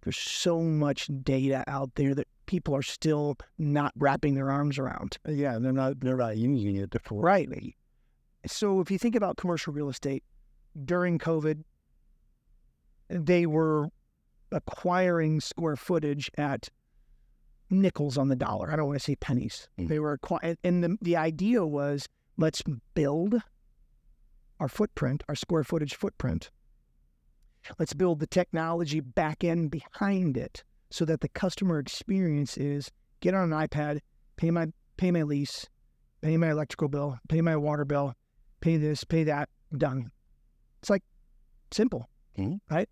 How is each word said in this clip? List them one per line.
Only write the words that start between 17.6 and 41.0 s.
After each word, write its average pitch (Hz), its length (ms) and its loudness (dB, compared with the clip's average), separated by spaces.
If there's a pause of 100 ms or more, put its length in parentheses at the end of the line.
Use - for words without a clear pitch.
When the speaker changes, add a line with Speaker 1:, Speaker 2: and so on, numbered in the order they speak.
Speaker 1:
nickels 170 480 2
on 135 100 2
the 135 80 2
dollar. 127 340 -4
I 156 60 0
don't 151 100 0
wanna 139 120 -2
say 139 180 -2
pennies. - 500 -4 (120)
Speaker 3:
Mm. 175 100 -2
Speaker 1:
They 156 100 0
were 147 200 -2
acqui-, - 240 -4
and, 165 200 -2
and 180 220 2
the, 175 160 0
the 170 160 2
idea 170 480 2
was, 143 420 -2 (300)
"Let's 156 260 2 (300)
build 165 480 2 (1200)
our 147 80 -2
footprint, 147 580 -2
our 147 80 -4
square 156 300 0
footage 151 300 -2
footprint. 151 560 -4 (1300)
Let's - 160 -2
build 165 260 2
the 156 60 -2
technology 165 760 0
back 147 420 -2
end 170 280 0
behind 185 680 -2
it - 260 -8 (280)
so - 160 -2
that 156 160 0
the - 80 -4
customer 180 480 0
experience 151 800 -2
is 143 320 -4 (300)
get 180 120 2
on 180 220 2
an 156 40 0 (100)
iPad, 147 320 -2 (360)
pay 165 140 2
my, 165 160 2 (320)
pay 180 140 2
my 170 100 2
lease, 143 440 -2 (540)
pay 156 160 2
my 165 140 4
electrical 151 380 -2
bill, 143 300 -4 (120)
pay 160 100 4
my 165 160 4
water 147 300 0
bill, 143 260 0 (480)
pay 165 160 4
this, 151 260 0
pay 165 220 2
that, 147 240 0 (300)
done." 131 320 0 (720)
It's, - 100 -4
like, 196 140 2 (680)